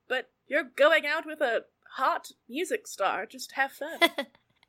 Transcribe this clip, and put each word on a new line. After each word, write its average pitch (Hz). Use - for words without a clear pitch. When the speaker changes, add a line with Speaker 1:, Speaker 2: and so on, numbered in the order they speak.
Speaker 1:
But 254
you're 294
going 302
out 311
with 311
a 233
hot 294
music 277
star. 190
Just -
have 269
fun. 302
Speaker 2:
<laughs> 330